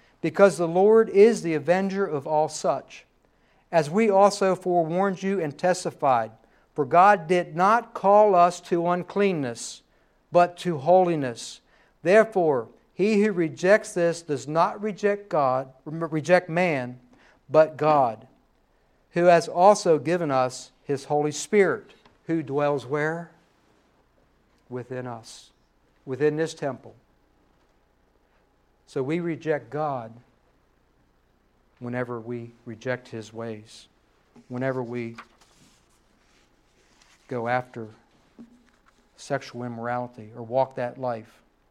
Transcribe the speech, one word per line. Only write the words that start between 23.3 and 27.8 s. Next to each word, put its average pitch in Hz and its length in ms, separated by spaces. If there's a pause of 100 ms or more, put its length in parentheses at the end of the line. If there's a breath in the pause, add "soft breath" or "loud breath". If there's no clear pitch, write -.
Within 123 400
us, 113 440 (540)
within 143 300
this 160 180
temple. 123 400 (1900)